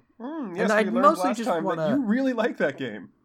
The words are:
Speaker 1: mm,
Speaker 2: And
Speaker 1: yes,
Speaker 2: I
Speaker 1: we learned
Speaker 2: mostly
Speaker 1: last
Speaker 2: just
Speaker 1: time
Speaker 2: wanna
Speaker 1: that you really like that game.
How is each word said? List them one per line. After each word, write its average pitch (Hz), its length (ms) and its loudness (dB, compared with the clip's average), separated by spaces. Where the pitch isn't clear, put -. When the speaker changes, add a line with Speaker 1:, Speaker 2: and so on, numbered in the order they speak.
Speaker 1:
mm, 269 280 -8
Speaker 2:
And 175 80 -10
Speaker 1:
yes, 202 140 0
Speaker 2:
I 214 120 4
Speaker 1:
we 214 80 -2
learned 220 120 0
Speaker 2:
mostly - 260 4
Speaker 1:
last 208 100 -2
Speaker 2:
just 226 120 -4
Speaker 1:
time 170 140 0
Speaker 2:
wanna 165 180 -2
Speaker 1:
that 160 80 0
you 269 140 0
really 254 280 2
like 233 260 -2
that 151 200 0
game. 110 320 -8